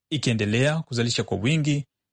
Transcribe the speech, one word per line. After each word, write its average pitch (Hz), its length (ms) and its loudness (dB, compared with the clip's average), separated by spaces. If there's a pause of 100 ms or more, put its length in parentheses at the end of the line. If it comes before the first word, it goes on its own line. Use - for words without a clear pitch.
(100)
ikiendelea 123 720 0
kuzalisha 117 420 -2
kwa 95 120 -4
wingi 143 480 0 (280)